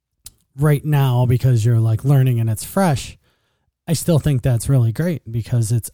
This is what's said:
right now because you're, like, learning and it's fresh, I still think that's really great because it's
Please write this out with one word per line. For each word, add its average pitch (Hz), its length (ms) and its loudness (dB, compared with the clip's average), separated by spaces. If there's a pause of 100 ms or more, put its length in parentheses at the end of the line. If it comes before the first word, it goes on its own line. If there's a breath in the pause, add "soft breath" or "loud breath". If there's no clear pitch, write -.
(560)
right 147 300 2
now 135 400 2
because 120 400 2
you're, 117 140 2
like, 113 240 0
learning 131 360 2
and 113 100 -2
it's 107 140 -6
fresh, - 540 -2 (680)
I 170 60 -4
still 156 260 0
think 143 220 0
that's 127 280 -2
really 120 220 2
great 156 400 -6
because 117 400 -4
it's 117 220 -2